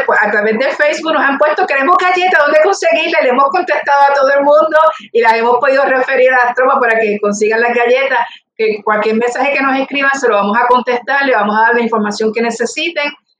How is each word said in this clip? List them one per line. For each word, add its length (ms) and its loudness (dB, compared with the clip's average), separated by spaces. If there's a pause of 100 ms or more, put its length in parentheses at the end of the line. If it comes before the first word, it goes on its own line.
pues, 160 0
a 80 0
través 260 0
de 140 -2
Facebook 420 -2
nos 100 0
han 140 0
puesto, 300 0
"Queremos 320 2
galletas, 400 0
¿dónde 240 2
conseguirlas?". 640 0
Le 60 2
hemos 180 2
contestado 600 0
a 60 0
todo 160 2
el 140 2
mundo 340 4 (320)
y 100 0
las 140 4
hemos 240 0
podido 260 2
referir 460 2
a 140 2
las 100 -2
tropas 260 0
para 200 0
que 200 -2
consigan 400 -2
las 140 0
galletas, 460 0 (360)
que 280 -4
cualquier 320 -2
mensaje 360 -2
que 80 -2
nos 160 -2
escriban 360 -2
se 160 -2
lo 80 2
vamos 200 -2
a 120 0
contestar, 580 -2
le 80 0
vamos 240 -2
a 40 2
dar 120 2
la 60 0
información 520 -2
que 100 -4
necesiten, 720 -4 (280)